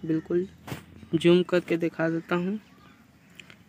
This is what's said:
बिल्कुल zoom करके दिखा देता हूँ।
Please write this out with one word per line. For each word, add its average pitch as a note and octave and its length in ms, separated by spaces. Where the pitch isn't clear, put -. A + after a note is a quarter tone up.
बिल्कुल E3 440
zoom F3 280
करके F3 340
दिखा E3 320
देता E3 260
हूँ। F#3 260